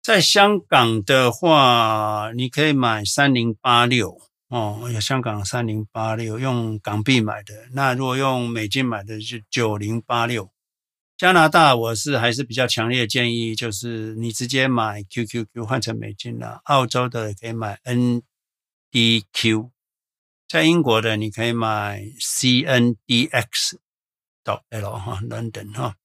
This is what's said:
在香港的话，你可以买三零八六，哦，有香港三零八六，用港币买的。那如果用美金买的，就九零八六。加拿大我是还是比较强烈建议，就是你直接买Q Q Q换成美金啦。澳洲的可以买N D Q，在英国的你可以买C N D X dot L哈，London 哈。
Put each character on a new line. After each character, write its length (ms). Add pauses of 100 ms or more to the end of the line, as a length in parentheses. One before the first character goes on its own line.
在 200
香 400
港 420
的 300
话， 1040
你 120
可 160
以 80
买 320
三 300
零 260
八 240
六， 320 (300)
哦， 460
有 80
香 200
港 240
三 220
零 240
八 240
六， 240
用 400
港 240
币 180
买 220
的。 300
那 220
如 100
果 120
用 320
美 200
金 180
买 160
的， 160
就 200 (120)
九 260
零 240
八 280
六。 240 (640)
加 160
拿 160
大 260
我 180
是 240
还 140
是 140
比 100
较 140
强 200
烈 200
建 260
议， 220
就 160
是 420
你 160
直 160
接 220
买 420
Q 160
Q 200
Q 200
换 160
成 160
美 160
金 240
啦。 280
澳 200
洲 220
的 260
可 140
以 40
买 300
N 400 (680)
D 440
Q， 400 (760)
在 140
英 180
国 220
的 140
你 140
可 140
以 80
买 540 (140)
C 420
N 340 (100)
D 200
X 540 (640)
dot 160 (100)
L 220
哈， 300
London 500
哈。 320